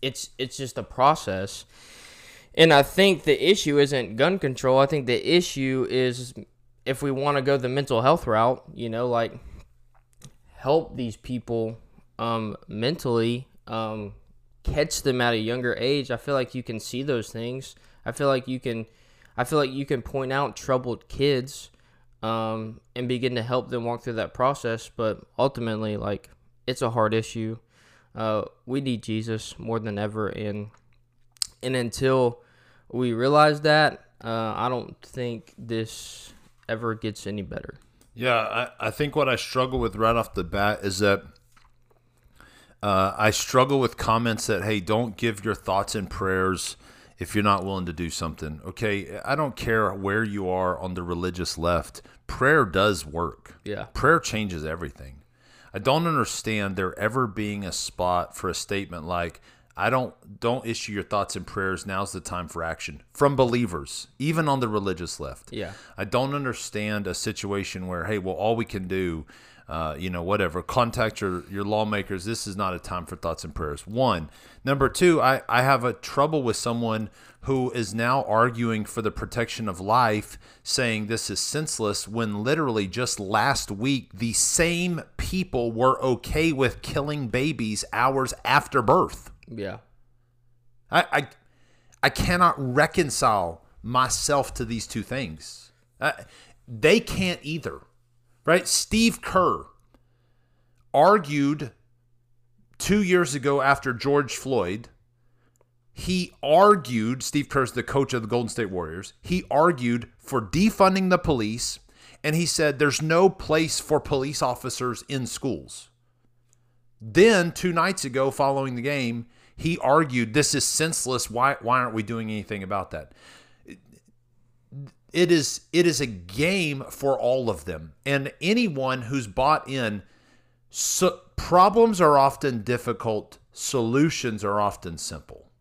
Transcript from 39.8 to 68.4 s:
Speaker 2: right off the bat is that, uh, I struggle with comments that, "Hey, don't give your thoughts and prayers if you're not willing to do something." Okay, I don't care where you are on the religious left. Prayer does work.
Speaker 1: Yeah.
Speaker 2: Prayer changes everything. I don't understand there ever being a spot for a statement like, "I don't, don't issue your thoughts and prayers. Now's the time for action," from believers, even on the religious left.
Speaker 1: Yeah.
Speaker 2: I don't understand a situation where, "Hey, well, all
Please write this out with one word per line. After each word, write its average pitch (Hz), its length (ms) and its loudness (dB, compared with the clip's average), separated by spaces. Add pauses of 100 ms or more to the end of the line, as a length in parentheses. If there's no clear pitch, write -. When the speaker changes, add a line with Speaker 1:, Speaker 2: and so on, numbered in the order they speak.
Speaker 2:
right 113 200 4
off 113 180 -2
the 92 100 -2
bat 101 380 0
is 95 160 -2
that, 98 240 4 (1600)
uh, 98 340 2
I 107 140 4
struggle 131 480 2
with 127 180 0
comments 113 520 0
that, 98 160 0
"Hey, 107 160 0
don't 107 360 0
give 104 280 -2
your 107 100 0
thoughts 95 400 -2
and 98 160 -6
prayers 95 640 0 (420)
if - 160 -10
you're 104 100 2
not 98 200 2
willing 95 220 -4
to 87 60 -6
do 82 180 -4
something." 78 560 -8
Okay, 101 580 -6
I 135 100 -2
don't 143 220 -4
care 110 380 0
where 98 300 0
you 101 240 -4
are 90 300 0
on 90 160 -6
the 90 80 -4
religious 87 540 -4
left. 85 460 -2 (240)
Prayer 143 380 4
does 95 420 2
work. 82 580 -8
Speaker 1:
Yeah. 101 200 -8 (100)
Speaker 2:
Prayer 160 240 4
changes 98 460 -4
everything. 76 580 -10 (500)
I 113 60 -8
don't 139 280 2
understand 107 680 -2
there 92 220 -4
ever 117 280 0
being 104 380 -6
a 92 80 -8
spot - 640 -2
for 92 140 -4
a 85 40 -4
statement 87 500 -6
like, 85 360 -4 (360)
"I 98 120 0
don't, 127 240 0 (280)
don't 117 260 0
issue 113 260 -6
your 101 120 -4
thoughts 101 320 -2
and 90 100 -10
prayers. 95 400 -4
Now's 98 260 -4
the 92 80 -8
time 87 280 -8
for 82 160 -6
action," 80 380 -8 (120)
from 143 220 4
believers, 117 720 0 (100)
even 156 300 0
on 139 120 2
the 120 80 0
religious 95 520 -4
left. 65 320 -12
Speaker 1:
Yeah. 95 200 -8 (240)
Speaker 2:
I 98 80 -6
don't 127 300 -2
understand 107 720 -4
a 90 80 -4
situation 98 720 -6
where, 87 180 -6
"Hey, 104 140 -2
well, 92 160 -4
all 107 220 0